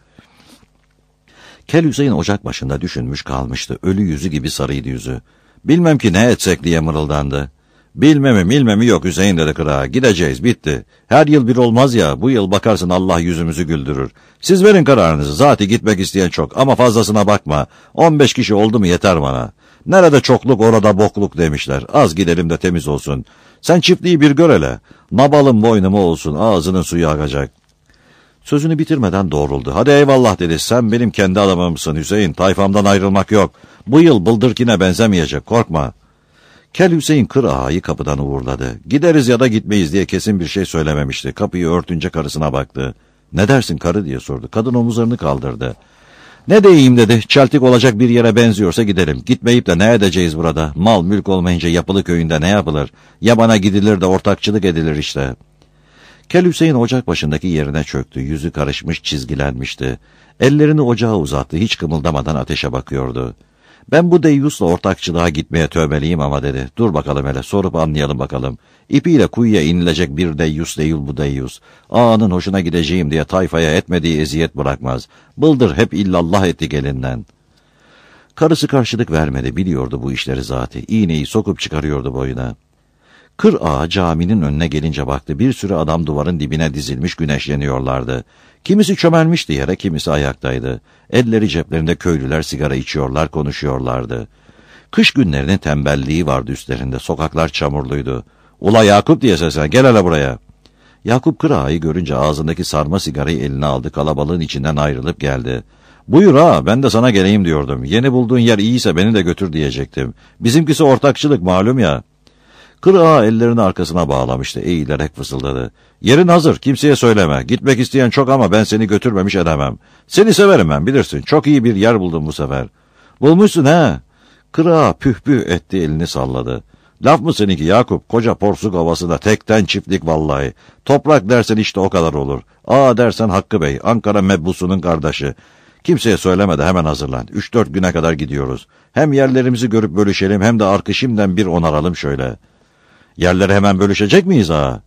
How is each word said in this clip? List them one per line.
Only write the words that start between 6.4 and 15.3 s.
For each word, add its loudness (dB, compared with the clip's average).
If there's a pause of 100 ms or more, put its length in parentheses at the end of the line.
diye 0
mırıldandı. -4 (440)
"Bilmemi, 4
bilmemi 2
yok 2
Hüseyin," 0
dedi 0
kırağa. -2
"Gideceğiz, 0
bitti. -2 (220)
Her 4
yıl 4
bir 2
olmaz 2
ya, 0
bu 0
yıl 0
bakarsın 0
Allah 0
yüzümüzü -4
güldürür. -6 (300)
Siz 2
verin 6
kararınızı, 2